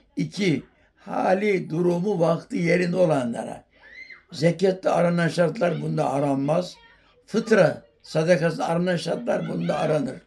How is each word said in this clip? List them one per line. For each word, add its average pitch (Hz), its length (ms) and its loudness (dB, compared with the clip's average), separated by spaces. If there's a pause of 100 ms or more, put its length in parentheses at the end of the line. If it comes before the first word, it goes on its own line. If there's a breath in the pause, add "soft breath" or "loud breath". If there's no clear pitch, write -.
(160 soft breath)
İki, 160 460 -2 (340 soft breath)
hali, 196 760 0
durumu, 175 500 0
vakti 165 360 0
yerinde 175 400 0
olanlara. 123 680 0 (680 loud breath)
Zekatta 170 640 0
aranan 175 340 2
şartlar 160 540 -2
bunda 151 280 -2
aranmaz. 143 640 0 (520 soft breath)
Fıtra 202 560 2 (200)
sadakasında 165 640 0
aranan 175 280 0
şartlar - 520 -4
bunda 170 300 -2
aranır. 151 480 -2